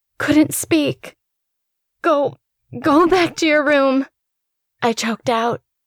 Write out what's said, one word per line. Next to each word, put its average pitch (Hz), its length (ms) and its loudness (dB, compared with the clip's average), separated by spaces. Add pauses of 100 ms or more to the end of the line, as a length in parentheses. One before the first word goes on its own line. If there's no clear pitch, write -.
(180)
couldn't 302 360 2
speak. - 640 -4 (840)
"Go, 285 360 0 (420)
go 311 280 4
back 349 300 0
to - 80 -2
your 302 180 2
room," 269 420 0 (760)
I 233 120 0
choked 226 360 -6
out. 233 320 -2 (260)